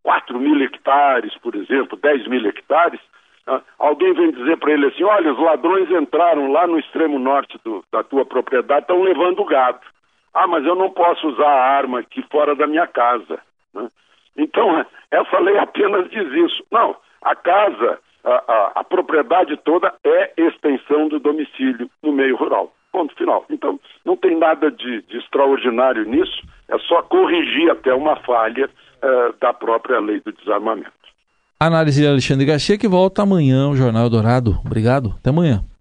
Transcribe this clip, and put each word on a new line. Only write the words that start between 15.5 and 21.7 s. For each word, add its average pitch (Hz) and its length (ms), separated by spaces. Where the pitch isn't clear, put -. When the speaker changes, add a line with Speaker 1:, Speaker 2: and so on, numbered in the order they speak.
Speaker 1:
apenas - 500
diz 185 240
isso. 165 380
Não, 220 260
a - 160
casa, 120 640
a, 120 60
a, 113 460
a 95 80
propriedade 156 720
toda 175 340
é 254 340
extensão 151 720
do 151 120
domicílio 131 680